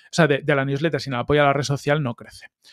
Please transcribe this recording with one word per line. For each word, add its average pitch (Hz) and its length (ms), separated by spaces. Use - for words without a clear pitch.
o - 40
sea, 160 120
de, 143 120
de 147 160
la 135 100
newsletter, 139 380
sin 139 100
el 123 60
apoyo 147 240
a 143 40
la 139 60
red 139 120
social, 143 380
no 120 120
crece. - 320